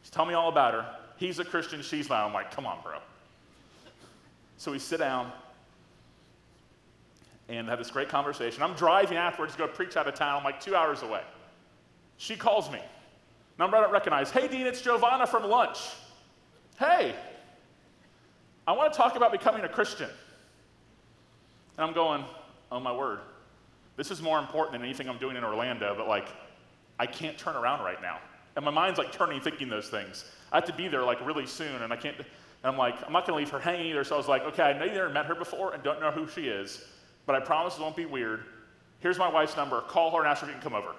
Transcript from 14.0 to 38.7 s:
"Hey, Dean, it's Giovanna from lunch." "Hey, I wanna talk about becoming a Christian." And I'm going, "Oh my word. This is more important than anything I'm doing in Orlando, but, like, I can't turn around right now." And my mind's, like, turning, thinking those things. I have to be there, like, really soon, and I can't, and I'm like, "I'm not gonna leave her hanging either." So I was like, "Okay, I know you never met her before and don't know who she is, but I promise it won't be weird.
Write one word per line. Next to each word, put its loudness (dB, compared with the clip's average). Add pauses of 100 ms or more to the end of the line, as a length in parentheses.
"Hey, 4
Dean, -2
it's -4
Giovanna 4
from 2
lunch." 4 (1000)
"Hey, 4 (1500)
I 2
wanna 4
talk 4
about 6
becoming 2
a -4
Christian." -2 (1700)
And 0
I'm -2
going, 2 (460)
"Oh -4
my -2
word. -4 (760)
This -6
is -8
more 2
important -2
than -8
anything -6
I'm -8
doing -6
in -4
Orlando, -2
but, -4
like, 0 (680)
I 2
can't -8
turn -6
around 0
right -4
now." -8 (340)
And -4
my 2
mind's, 2
like, -2
turning, 0
thinking -4
those -4
things. -8 (280)
I 4
have 4
to -6
be -6
there, 0
like, 2
really -4
soon, -8
and -4
I -2
can't, -8
and -12 (360)
I'm 0
like, 2
"I'm -8
not 4
gonna 0
leave -2
her -4
hanging -2
either." 0
So -2
I 2
was -2
like, 6
"Okay, 0
I 8
know -2
you 0
never 0
met 0
her -2
before -4
and -12
don't -2
know 2
who -4
she -6
is, -6 (420)
but 4
I 4
promise 0
it -10
won't -4
be -4
weird. -4 (560)